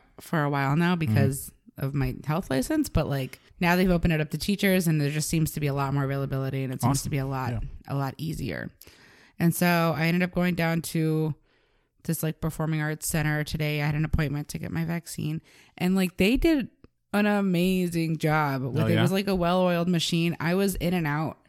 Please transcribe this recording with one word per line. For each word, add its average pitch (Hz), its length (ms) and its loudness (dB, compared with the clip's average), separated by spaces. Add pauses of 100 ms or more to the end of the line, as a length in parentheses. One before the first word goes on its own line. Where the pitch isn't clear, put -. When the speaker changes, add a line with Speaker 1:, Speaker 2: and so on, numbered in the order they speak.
(220)
Speaker 1:
for 156 220 0
a 143 80 2
while 139 240 2
now 170 200 4
Speaker 2:
Mm-hmm. 170 40 -2
Speaker 1:
because 113 520 2 (260)
of 135 160 -4
my 131 200 -2 (120)
health 160 240 -2
license. 269 400 0
But, - 180 0
like, 135 320 -4 (220)
now 175 160 4
they've 185 120 4
opened 170 240 2
it 151 80 0
up 151 100 -4
to 160 60 -4
teachers 190 500 2
and 156 120 2
there 143 100 2
just 151 200 -4
seems 156 220 0
to - 100 -8
be 147 60 -2
a 139 60 -2
lot 139 200 -2
more 139 100 0
availability 135 600 -4
and 131 100 -6
it - 80 -8
seems 135 180 2
Speaker 2:
Awesome. - 60 -8
Speaker 1:
to - 40 -6
be 147 100 -2
a 135 60 -4
lot, 131 280 -4
Speaker 2:
Yeah. 110 60 -4 (280)
Speaker 1:
a - 80 -4
lot 139 220 -4
easier. 139 520 -6 (680)
And 165 160 4
so 170 420 2
I 160 100 0
ended 175 160 2
up 180 100 -4
going 180 220 0
down 165 260 0 (120)
to 156 420 0 (680)
this, - 200 -4
like, 156 180 -4
performing 156 400 -2
arts 156 260 -4
center 151 380 0
today. 151 360 -2
I 147 40 0
had 151 100 0
an 156 100 0
appointment 147 440 0
to - 80 -8
get 156 140 -8
my 165 140 -2
vaccine 160 560 -6 (360)
and, 185 180 2
like, 185 220 0
they 202 200 4
did 294 320 4 (440)
an 208 120 2
amazing 180 920 2
job 151 440 2
with 131 220 -2
Speaker 2:
Oh, - 20 2
Speaker 1:
it. 110 60 4
It - 40 4
Speaker 2:
yeah? - 60 4
Speaker 1:
was - 100 4
like 190 160 0
a 196 80 0
well-oiled 175 540 2
machine. 170 500 0
I 165 140 0
was 196 220 0
in 175 180 -2
and 165 140 0
out 147 420 -4